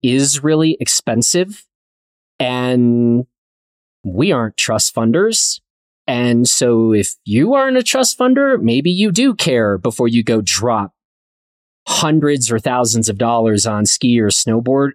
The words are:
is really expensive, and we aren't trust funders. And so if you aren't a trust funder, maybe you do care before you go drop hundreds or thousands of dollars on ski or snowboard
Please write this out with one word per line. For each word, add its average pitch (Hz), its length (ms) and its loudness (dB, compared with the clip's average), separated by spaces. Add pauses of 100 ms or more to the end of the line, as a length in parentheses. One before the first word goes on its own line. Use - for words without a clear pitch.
is 135 420 0
really 156 360 2
expensive, 175 880 -4 (680)
and 123 880 0 (800)
we 113 300 -2
aren't 113 240 -4
trust - 360 -2
funders. 165 680 0 (440)
And 123 440 0
so 113 420 2
if 104 320 0
you 143 300 0
aren't 269 240 2
a 247 60 0
trust - 360 -2
funder, 262 420 2
maybe 131 300 0
you 196 220 0
do 240 200 2
care 113 440 0
before 120 320 -2
you 117 120 2
go 110 200 0
drop 104 520 -2 (920)
hundreds 147 640 0
or 113 80 0
thousands 120 480 -2
of 104 100 -4
dollars 113 480 0
on 107 200 -2
ski 120 340 0
or 104 100 2
snowboard 127 640 0